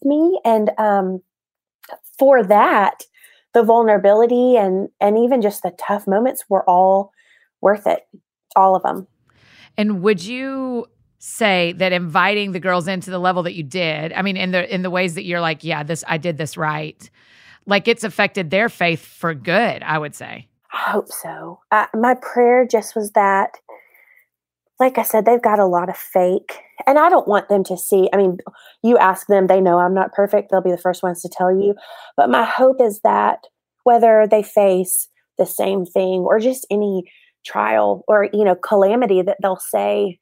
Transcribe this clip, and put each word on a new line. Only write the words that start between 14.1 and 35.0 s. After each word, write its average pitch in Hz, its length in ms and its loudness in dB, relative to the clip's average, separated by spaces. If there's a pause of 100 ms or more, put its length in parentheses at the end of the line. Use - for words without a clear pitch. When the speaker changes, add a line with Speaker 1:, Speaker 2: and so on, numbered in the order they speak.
Speaker 2:
I 185 100 -4
mean, 190 120 -4
in 185 140 -4
the, 180 240 -4
in 185 80 -4
the 185 80 -6
ways 180 240 -2
that 175 100 -10
you're 175 180 -6
like, 160 220 -4
"Yeah, 156 200 -6
this, 156 240 -8
I 165 100 -2
did 156 220 -6
this 156 180 -10
right," 156 500 -8 (600)
like, 196 200 0
it's 233 160 -2
affected 196 460 -4
their 202 200 0
faith 170 360 -4
for 165 300 -8
good, 170 480 -2
I 156 160 -4
would 147 160 -10
say. 123 320 -18 (260)
Speaker 1:
I - 40 -10 (140)
hope 208 180 -4
so. 165 500 -16 (120)
Uh, 214 220 0
my 240 220 0
prayer 247 500 2
just 226 300 -4
was 208 160 -6
that, 196 400 2 (1300)
like 254 180 0
I 220 60 -2
said, 214 220 -2
they've 240 160 2
got 214 180 0
a 196 60 4
lot 180 240 -2
of 185 80 -12
fake, - 560 -2 (320)
and 277 140 4
I 320 100 4
don't - 180 2
want 202 220 0
them 202 160 2
to 185 120 -8
see, 190 360 0
I 196 40 0
mean, 185 200 2 (460)
you 233 140 4
ask 185 300 2
them, 196 200 4
they 190 140 4
know 175 180 4
I'm 180 160 2
not - 180 -2
perfect. 202 380 0
They'll 190 100 2
be 185 100 -2
the 175 60 -2
first 180 260 -4
ones 175 180 -6
to 175 80 -12
tell 185 220 0
you. 202 220 0 (420)
But - 140 2
my 247 140 2
hope 262 380 2
is 214 220 0
that 208 420 0 (380)
whether 226 460 4
they 214 140 2
face 185 640 0 (300)